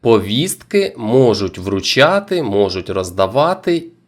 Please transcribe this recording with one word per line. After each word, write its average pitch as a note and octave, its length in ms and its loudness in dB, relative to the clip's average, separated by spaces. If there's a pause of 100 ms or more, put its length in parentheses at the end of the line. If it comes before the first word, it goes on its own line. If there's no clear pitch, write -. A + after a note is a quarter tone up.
повістки A2+ 960 0
можуть A2 600 2
вручати, D3 840 0
можуть G2 480 -2
роздавати G2+ 960 -2 (240)